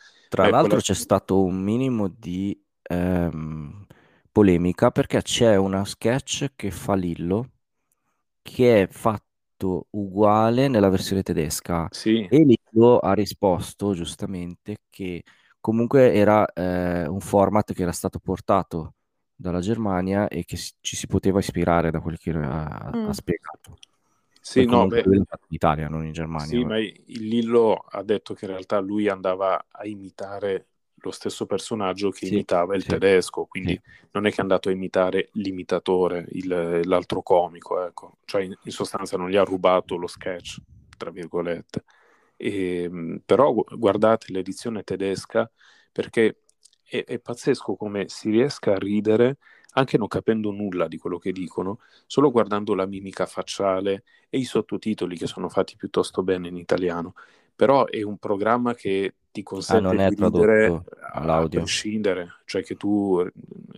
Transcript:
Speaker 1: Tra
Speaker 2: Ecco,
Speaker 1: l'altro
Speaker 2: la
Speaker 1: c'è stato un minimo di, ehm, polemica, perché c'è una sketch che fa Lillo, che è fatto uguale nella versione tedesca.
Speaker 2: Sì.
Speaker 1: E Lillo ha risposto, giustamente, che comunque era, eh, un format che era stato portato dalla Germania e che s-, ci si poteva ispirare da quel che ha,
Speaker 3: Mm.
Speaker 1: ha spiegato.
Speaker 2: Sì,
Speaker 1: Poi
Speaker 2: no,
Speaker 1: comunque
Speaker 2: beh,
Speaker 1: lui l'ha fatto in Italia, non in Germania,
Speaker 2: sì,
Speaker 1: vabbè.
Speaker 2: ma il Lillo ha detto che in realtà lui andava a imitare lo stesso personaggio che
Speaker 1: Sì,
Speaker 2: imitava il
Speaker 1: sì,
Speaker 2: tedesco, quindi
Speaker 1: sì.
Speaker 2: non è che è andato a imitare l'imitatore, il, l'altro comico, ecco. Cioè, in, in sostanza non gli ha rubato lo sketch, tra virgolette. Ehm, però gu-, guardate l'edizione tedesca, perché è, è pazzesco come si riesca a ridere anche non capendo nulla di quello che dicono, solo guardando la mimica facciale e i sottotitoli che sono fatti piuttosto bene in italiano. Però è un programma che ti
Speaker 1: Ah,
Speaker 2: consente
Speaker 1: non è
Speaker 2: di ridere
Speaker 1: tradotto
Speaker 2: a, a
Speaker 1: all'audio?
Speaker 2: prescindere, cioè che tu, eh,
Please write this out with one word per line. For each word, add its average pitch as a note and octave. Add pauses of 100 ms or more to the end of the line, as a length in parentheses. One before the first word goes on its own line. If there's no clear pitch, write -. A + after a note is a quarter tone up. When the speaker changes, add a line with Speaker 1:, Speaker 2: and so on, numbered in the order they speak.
(300)
Speaker 1:
Tra -
Speaker 2:
Ecco, G#2
Speaker 1:
l'altro A2
Speaker 2:
la A2
Speaker 1:
c'è G2+
stato F#2+
un F#2
minimo A2+
di, F#2+ (260)
ehm, E2+ (460)
polemica, F#2
perché C3+
c'è A2+
una G2
sketch -
che G2
fa -
Lillo, F2+ (880)
che A#2+
è F2+
fatto -
uguale G#2+
nella G#2
versione F#2+
tedesca. E2
Speaker 2:
Sì. A2
Speaker 1:
E D3+
Lillo A#2
ha F#2+
risposto, G2
giustamente, F2+ (120)
che F2+ (360)
comunque A#2+
era, G#2
eh, F2+
un F#2+
format G2+
che -
era E2+
stato -
portato F#2 (400)
dalla F2+
Germania G2
e -
che -
s-, -
ci -
si -
poteva F#2+
ispirare E2+
da D#2+
quel E2
che -
ha, D2+
Speaker 3:
Mm. A3
Speaker 1:
ha G#3
spiegato. - (600)
Speaker 2:
Sì, -
Speaker 1:
Poi B2+
Speaker 2:
no, A#2
Speaker 1:
comunque A#2
Speaker 2:
beh, G2
Speaker 1:
lui G2
l'ha F#2+
fatto -
in D#2+
Italia, D#2
non D#2+
in D#2
Germania, D#2+
Speaker 2:
sì, A#2+
Speaker 1:
vabbè. A#2+
Speaker 2:
ma A2
il G#2+
Lillo A2+
ha -
detto G2+
che G#2
in F#2+
realtà F#2+
lui G#2
andava F#2+
a G#2
imitare G2 (360)
lo F#2
stesso -
personaggio G2
che -
Speaker 1:
Sì, F#2+
Speaker 2:
imitava F#2+
il F#2
Speaker 1:
sì, -
Speaker 2:
tedesco, F#2
quindi F#2
Speaker 1:
sì. F#2+ (300)
Speaker 2:
non G2+
è G#2
che -
è -
andato F#2+
a -
imitare F#2
l'imitatore, F#2
il, F2
l'altro F2+
comico, F2
ecco. -
Cioè, G2
in, F#2+
in G#2+
sostanza G2
non F2+
gli F#2+
ha G2+
rubato F#2
lo F2
sketch, - (380)
tra -
virgolette. E2+ (540)
Ehm, F2
però C3
gu-, G#2+ (120)
guardate A2
l'edizione F#2+
tedesca, F#2+ (420)
perché - (440)
è, A#2+
è A#2+
pazzesco A#2+
come G2+
si -
riesca A2+
a F#2+
ridere A2 (380)
anche C3
non G#2+
capendo G#2+
nulla F#2+
di D#2+
quello F2
che F#2+
dicono, F#2 (260)
solo -
guardando G#2
la F#2+
mimica F#2+
facciale G2 (260)
e B2
i C3
sottotitoli G#2
che -
sono -
fatti -
piuttosto -
bene F#2
in F2
italiano. F2 (400)
Però B2+
è A2+
un G#2
programma A2+
che G2 (160)
ti -
Speaker 1:
Ah, G2
Speaker 2:
consente G2
Speaker 1:
non F#2
è F#2+
Speaker 2:
di G2+
ridere G#2+
Speaker 1:
tradotto E2+
Speaker 2:
a, -
a -
Speaker 1:
all'audio? D#2+
Speaker 2:
prescindere, F#2+ (180)
cioè F#2+
che F#2
tu, G2+
eh, - (440)